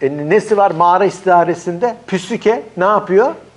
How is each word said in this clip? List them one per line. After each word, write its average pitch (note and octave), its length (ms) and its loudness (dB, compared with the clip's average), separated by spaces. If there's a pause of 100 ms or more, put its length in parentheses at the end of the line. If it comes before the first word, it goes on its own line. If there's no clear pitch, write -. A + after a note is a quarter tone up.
E, C3+ 100 0 (200)
nesi G#3+ 260 0
var G3 140 2
mağara F3 340 2
istiharesinde? F3 920 0 (100)
Psüke G#3+ 560 -2 (140)
ne F3+ 80 0
yapıyor? G#3 500 2 (220)